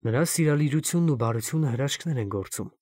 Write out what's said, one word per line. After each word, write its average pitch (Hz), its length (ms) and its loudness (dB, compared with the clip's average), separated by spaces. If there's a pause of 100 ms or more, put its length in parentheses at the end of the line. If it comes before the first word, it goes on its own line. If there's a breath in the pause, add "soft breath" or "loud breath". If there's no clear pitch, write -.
Նրա 117 200 0
սիրալիրությունն 151 880 2
ու 135 80 0
բարությունը 117 520 0
հրաշքներ 135 500 -2
են 101 100 -2
գործում։ 98 380 -6 (120)